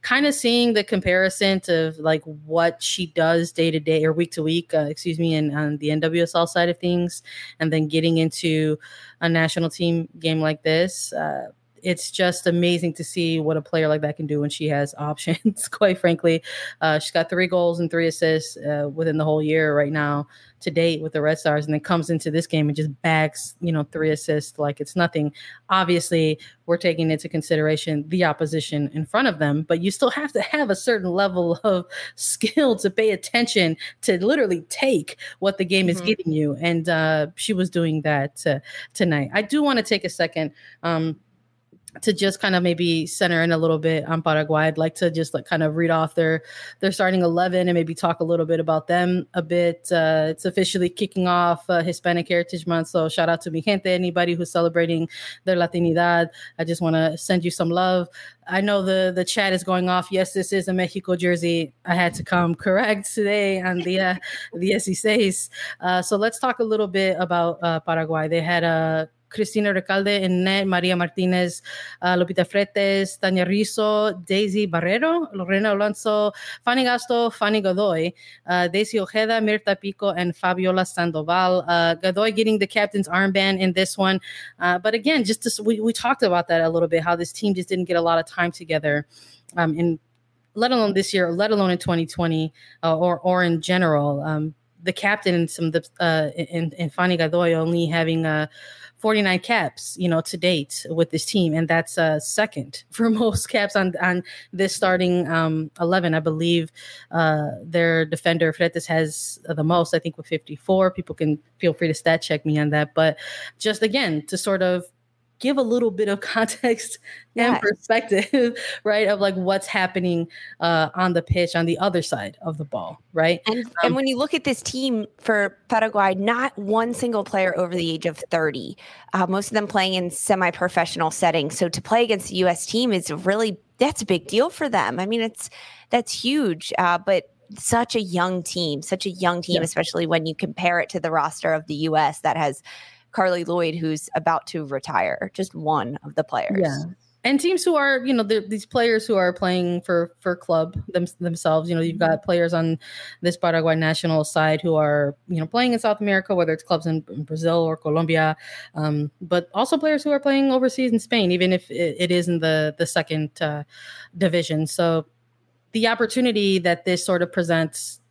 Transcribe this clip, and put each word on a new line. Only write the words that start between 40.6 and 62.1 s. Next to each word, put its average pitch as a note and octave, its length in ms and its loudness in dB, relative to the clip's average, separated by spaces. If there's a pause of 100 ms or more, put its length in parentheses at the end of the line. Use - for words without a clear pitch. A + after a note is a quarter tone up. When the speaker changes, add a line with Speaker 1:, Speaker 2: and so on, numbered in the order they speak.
Speaker 1:
um, D#3+ 380 -2 (840)
to G#3+ 120 2
just G3 260 0
kind G3 140 0
of F3+ 80 4
maybe E3+ 460 2
center E3+ 340 2
in E3+ 100 2
a E3 60 4
little D#3+ 220 2
bit D#3+ 280 0
on E3 140 -2
Paraguay. D#3 440 2
I'd D#3 120 0
like D#3+ 180 0
to F3 140 0
just, D#3+ 240 -4
like, - 120 -6
kind D#3+ 180 0
of D#3 120 0
read E3 140 2
off D#3+ 240 0
their, D#3+ 300 0 (360)
their F#3+ 120 0
starting F#3 320 2
eleven F3+ 440 2
and F3+ 60 2
maybe E3 220 0
talk E3+ 240 -2
a E3+ 40 0
little E3 220 0
bit D#3+ 140 0
about D#3+ 260 -2
them F3+ 480 0
a F3 80 -2
bit. E3+ 500 -2
Uh, D#3+ 380 2
it's D#3+ 160 -8
officially F3+ 440 0
kicking F#3 380 -2
off, F3 420 2
uh, E3+ 120 2
Hispanic E3+ 460 -2
Heritage F3 400 -2
Month. E3 220 0
So D#3+ 200 0
shout E3 200 2
out E3 120 0
to E3+ 100 -8
mi D#3+ 100 -4
gente, G3 280 0
anybody F3+ 460 0
who's E3+ 160 -6
celebrating E3+ 580 0 (360)
their F#3 100 2
Latinidad. E3+ 760 2 (300)
I E3 60 -2
just E3 160 -4
wanna D#3+ 360 2
send F3+ 260 0
you F3 60 0
some E3+ 220 -2
love. F3+ 360 2 (400)
I F#3 140 0
know G3+ 220 0
the, F#3+ 320 2
the F3+ 100 0
chat G3 260 0
is F#3 120 0
going F3+ 260 0
off. F3+ 220 0
Yes, F#3 220 0
this G3 200 -2
is F#3+ 140 0
a F#3+ 60 0
Mexico F#3 420 -2
jersey. E3+ 580 0 (120)
I F3 100 0
had F3 200 2